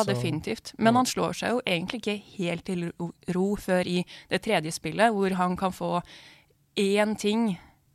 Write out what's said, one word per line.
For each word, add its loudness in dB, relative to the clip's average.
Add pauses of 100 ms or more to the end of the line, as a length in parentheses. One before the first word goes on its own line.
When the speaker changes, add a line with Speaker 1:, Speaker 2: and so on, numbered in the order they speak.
Speaker 1:
Så -2
Speaker 2:
definitivt. -4
Men 4
Speaker 1:
Mm. 6
Speaker 2:
han 4
slår -2
seg -2
jo 0
egentlig -2
ikke -4 (160)
helt -4
til -4
ro, -6 (240)
ro 2
før 2
i 0 (260)
det 0
tredje 0
spillet, 2
hvor 0
han 0
kan -2
få -4 (720)
én 2
ting, 2 (360)